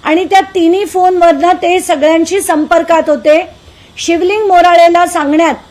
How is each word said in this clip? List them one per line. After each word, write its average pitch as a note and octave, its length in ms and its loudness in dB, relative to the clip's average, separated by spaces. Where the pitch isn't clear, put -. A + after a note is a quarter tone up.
आणि E4 200 0
त्या F#4+ 160 2
तिन्ही F#4 440 -2
फोनवरनं F4 680 0
ते F4+ 180 0
सगळ्यांशी E4 600 0
संपर्कात E4 680 0
होते. D4+ 380 0
शिवलिंग F#4 500 -2
मोराळेला F4 600 4
सांगण्यात D#4 480 -2